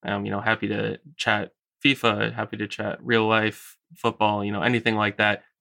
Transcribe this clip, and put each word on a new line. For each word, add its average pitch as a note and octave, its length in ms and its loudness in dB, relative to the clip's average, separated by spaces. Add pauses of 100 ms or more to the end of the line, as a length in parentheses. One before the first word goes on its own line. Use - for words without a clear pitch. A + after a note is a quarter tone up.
Um, G2+ 240 -4
you G#2 40 -4
know, G2+ 100 -4
happy G#2+ 280 -2
to G#2 320 -4 (160)
chat G#2+ 360 -2 (300)
fifa, A2 520 2
happy A2 240 -6
to G#2+ 100 -4
chat G#2+ 320 -6
real A2+ 260 2
life A2 520 0 (180)
football, G#2+ 480 0
you G#2 80 -4
know, G2+ 80 -4
anything A2+ 360 2
like G#2+ 200 0
that. G#2 280 0 (160)